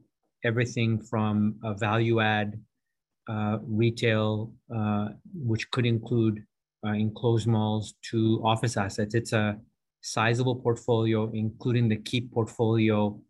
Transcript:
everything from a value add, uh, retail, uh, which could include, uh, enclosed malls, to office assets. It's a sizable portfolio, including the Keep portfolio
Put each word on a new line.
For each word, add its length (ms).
everything 560
from 640
a 120
value 460
add, 380
uh, 340
retail, 880
uh, 360
which 360
could 140
include, 580
uh, 60
enclosed 540
malls, 480
to 320
office 360
assets. 360
It's 200
a 240
sizable 560
portfolio, 760
including 540
the 80
Keep 360
portfolio 960